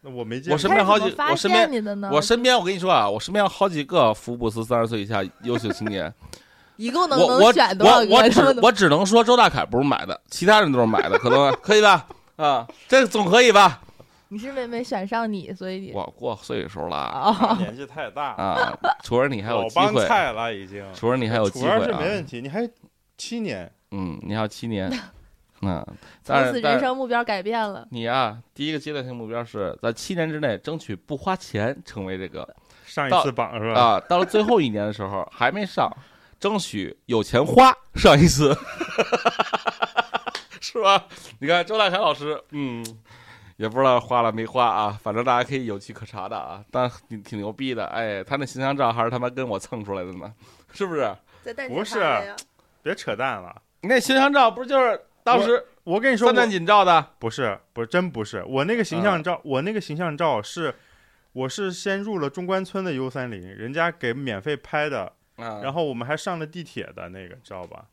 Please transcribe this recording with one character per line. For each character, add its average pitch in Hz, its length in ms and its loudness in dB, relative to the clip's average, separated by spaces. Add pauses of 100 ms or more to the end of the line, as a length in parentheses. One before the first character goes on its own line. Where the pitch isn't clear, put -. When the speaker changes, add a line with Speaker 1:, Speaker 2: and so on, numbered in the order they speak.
Speaker 1:
那 135 40 -16
我 120 120 -8
没 117 160 -8
见 151 120 -4
过。 - 20 4
Speaker 2:
我 151 40 2
身 160 120 -2
边 196 160 4
好 208 140 4
几， - 180 0
Speaker 3:
他 294 180 0
是 - 80 -6
怎 - 60 0
么 359 60 4
发 349 80 6
现 302 80 0
你 233 100 -2
的 202 140 -6
呢？ 202 180 -6
Speaker 2:
我 151 80 4
身 233 220 0
边， 254 120 4
我 226 40 4
身 - 0 -
边， - 0 -
我 175 40 -2
跟 190 120 -2
你 - 20 -8
说 185 140 0
啊， 107 180 4
我 107 100 -2
身 175 140 -8
边 202 160 2
好 196 180 0
几 151 160 -2
个 139 300 4
福 120 240 -8
布 120 100 -2
斯 113 160 -4
三 117 160 0
十 113 60 2
岁 110 160 -4
以 98 40 -6
下 101 180 -4 (180)
优 120 160 -2
秀 110 140 -4
青 110 160 -6
年。 95 260 -6 (280)
Speaker 3:
<laughs> - 360 -20
一 233 140 -6
共 339 180 0
能， 262 100 2
Speaker 2:
我， 185 200 6
Speaker 3:
能 220 120 10
选 202 240 4
多 190 140 8
少 240 120 8
个？ 202 100 2
Speaker 2:
我， 226 60 8
我 226 120 8
只， - 0 -
Speaker 3:
他 269 140 6
们 269 120 6
都 233 60 0
Speaker 2:
我 240 100 8
只 196 160 2
能 151 160 4
说 220 200 6
周 240 120 6
大 220 140 6
凯 98 160 -2
不 120 160 0
是 - 20 2
买 135 220 0
的， - 220 -8
其 - 180 -6
他 214 160 8
人 156 100 2
都 127 60 2
是 120 80 6
买 107 240 2
的， - 80 2
可 120 140 2
能， 139 220 4
<laughs> - 60 -2
可 - 160 2
以 214 60 8
吧？ 196 260 6 (280)
啊， 139 320 0 (200)
这 262 200 6
总 208 180 0
可 214 160 6
以 247 100 8
吧？ 190 300 8 (460)
Speaker 3:
你 202 100 -14
是 254 140 -12
没， 254 160 -8
没 233 160 -6
选 202 240 -6
上 226 240 -4
你， 190 200 -10
所 185 200 -12
以 190 80 -10
你 196 120 -14
Speaker 2:
我 101 120 -6 (120)
过 120 200 -6
岁 107 320 -8
数 80 200 -8
了。 78 100 -6
Speaker 3:
哦。 185 600 -2
Speaker 1:
年 120 180 -6
纪 139 80 -14
太 139 280 -12
大。 139 220 -8
Speaker 2:
啊， - 440 -4 (240)
楚 120 160 -4
儿 135 100 2
你 117 140 -6
还 107 80 -10
有 113 180 -2
机 160 120 -2
会。 190 60 4
Speaker 1:
老 214 80 0
帮 196 140 2
菜 170 260 0
了 113 200 -6
已 98 140 -12
经。 98 260 -14
Speaker 2:
楚 113 160 -2
儿 127 80 2
你 120 100 -2
还 117 100 -2
有 104 120 2
机 127 140 -6
会 147 40 0
啊。 208 100 2
Speaker 1:
楚 214 60 2
儿 - 20 0
是 - 80 -2
没 165 160 -4
问 196 140 -4
题， 120 180 -12
你 139 80 -10
还 226 200 -6 (480)
七 233 220 -10
年。 113 320 -8 (180)
Speaker 2:
嗯， 92 320 -8
你 98 140 -8
还 110 60 -4
有 107 60 -4
七 - 200 -12
年。 98 240 -4
Speaker 3:
<laughs> - 120 -6 (580)
Speaker 2:
嗯， 87 220 -4 (380)
Speaker 3:
从 - 140 -4 (160)
此 240 80 -4
人 269 200 0
生 254 160 -2
目 262 120 -6
标 240 160 -2
改 208 180 -4
变 220 180 -4
了。 208 140 -6
Speaker 2:
但 - 0 -
是， - 20 -12
但 117 80 -16
是 113 80 -20
你 117 160 -6
啊， 117 300 -2 (160)
第 143 140 -8
一 156 60 -4
个 151 40 -6
阶 147 140 -10
段 139 120 -8
性 127 120 -12
目 117 100 -12
标 117 180 -8
是 104 380 -6
在 117 100 -2
七 - 220 -10
年 160 160 -2
之 151 100 -6
内 120 180 -2
争 156 200 -8
取 113 160 -10
不 139 220 -10
花 190 180 -4
钱 117 420 -4 (100)
成 98 200 -12
为 95 120 -8
这 92 100 -8
个 76 200 -12 (360)
Speaker 1:
上 143 240 -6
一 160 160 4
次 135 80 0
榜 117 260 -4
是 110 120 -4
吧？ 113 40 -2
Speaker 2:
到， 120 80 4
啊， 107 180 4 (100)
到 175 100 2
了 185 60 2
最 214 180 0
后 220 160 2
一 135 100 0
年 104 160 -4
的 107 60 -4
时 104 100 -10
候 98 300 -6
还 123 180 0
没 196 160 -4
上， 156 240 -2 (500)
争 202 200 -2
取 95 360 -8 (100)
有 113 180 0
钱 123 200 2
花 254 300 8 (220)
上 147 240 8
一 170 80 8
次。 143 280 4
<laughs> - 2000 -4
是 - 220 -8
吧？ 196 240 4 (340)
你 139 80 -4
看 170 180 2
周 220 120 -4
大 202 120 2
凯 180 80 -2
老 165 160 0
师， 147 260 -6 (120)
嗯， 127 340 -8 (720)
也 110 120 -6
不 117 120 -2
知 135 60 4
道 123 140 4
花 123 220 0
了 113 100 0
没 113 140 -6
花 120 220 0
啊， 104 340 -2
反 107 140 -6
正 120 80 -2
大 123 180 2
家 120 60 -4
可 139 80 -6
以 127 100 -6
有 101 140 -8
据 107 140 -18
可 110 120 -16
查 98 220 -12
的 104 100 -10
啊。 85 320 -12
但 127 220 -2 (160)
挺， 107 160 -12
挺 107 160 -10
牛 104 120 -6
逼 131 220 -8
的， 110 120 -6
哎， 107 380 -6
他 135 120 -6
那 139 100 -6
形 127 160 -10
象 139 140 -2
照 127 160 0
还 117 120 -4
是 117 60 -2
他 123 80 -4
妈 123 120 -4
跟 127 180 -8
我 101 100 -4
蹭 110 260 -10
出 101 100 -8
来 92 100 -6
的 92 100 -12
呢， 90 180 -16 (420)
是 196 120 -6
不 175 80 -8
是？ 117 220 -4 (280)
Speaker 3:
在 233 100 -12
蛋 262 160 -10
姐 240 40 -10
Speaker 1:
不 180 100 -4
是， 214 120 -10
Speaker 3:
发 151 240 0
的 120 60 -6
呀。 104 100 -16 (480)
Speaker 1:
别 160 100 -4
扯 120 220 -6
淡 117 260 -4
了。 90 200 -20 (200)
Speaker 2:
那 247 180 2
形 262 160 0
象 277 160 4
照 254 200 4
不 247 140 -12
就 269 140 0
是 233 200 2 (240)
当 226 180 4
时 233 120 2 (300)
Speaker 1:
我， 175 120 -2
我 214 40 0
跟 262 140 2
你 214 40 0
说， 233 100 2
Speaker 2:
三 247 80 4
蛋 240 140 4
紧 180 160 -2
照 202 200 6
的？ 156 320 4
Speaker 1:
不 117 120 -6
是， 110 280 -4 (160)
不 117 80 -8
是， 113 60 -6
真 180 240 -2
不 113 120 -8
是。 101 240 -10
我 135 160 -2
那 214 120 -2
个 226 80 -2
形 170 180 -4
象 185 220 0
照， 175 120 -2
Speaker 2:
嗯。 - 80 -14
Speaker 1:
我 135 180 -2
那 202 120 -4
个 208 80 -4
形 151 160 -10
象 165 180 -4
照 143 240 0
是， 151 360 -8 (580)
我 131 160 -6
是 190 220 -6
先 196 280 -6
入 202 200 -6
了 139 100 -4
中 180 160 -10
关 190 180 -2
村 190 220 -8
的 170 80 -4
U 131 160 -6
三 123 220 -8
零， 95 100 -12
人 101 320 -14
家 165 160 -2
给 120 240 -6
免 123 260 -6
费 147 160 -6
拍 151 320 -6
的， 110 240 -6 (260)
Speaker 2:
嗯。 113 260 -12
Speaker 1:
然 135 100 -8
后 170 100 -4
我 135 120 -4
们 117 120 -8
还 151 80 -4
上 175 220 -8
了 156 80 -10
地 160 180 -16
铁 123 320 -12
的 87 140 -14
那 92 180 -18
个， 87 60 -20 (100)
知 98 120 -18
道 90 100 -14
吧？ - 280 -20